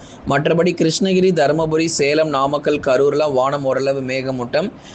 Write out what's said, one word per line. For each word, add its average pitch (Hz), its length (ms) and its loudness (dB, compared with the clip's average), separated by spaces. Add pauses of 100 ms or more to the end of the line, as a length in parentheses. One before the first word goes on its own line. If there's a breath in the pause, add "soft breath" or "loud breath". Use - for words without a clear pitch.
(280 loud breath)
மற்றபடி 165 460 2
கிருஷ்ணகிரி, 185 600 2
தருமபுரி, 156 520 0
சேலம், 156 440 0
நாமக்கல், 143 500 0
கரூர்லாம் 143 540 2
வானம் 135 320 0
ஓரளவு 135 360 -2
மேகமூட்டம். 131 720 -4 (240 loud breath)